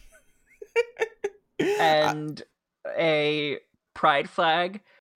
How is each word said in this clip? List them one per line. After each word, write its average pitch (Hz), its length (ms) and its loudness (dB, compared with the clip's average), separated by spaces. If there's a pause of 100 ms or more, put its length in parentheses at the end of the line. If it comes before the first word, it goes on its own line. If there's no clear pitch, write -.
(1600)
And 151 840 0 (560)
a 151 600 0 (340)
pride 156 360 2
flag 175 520 0 (340)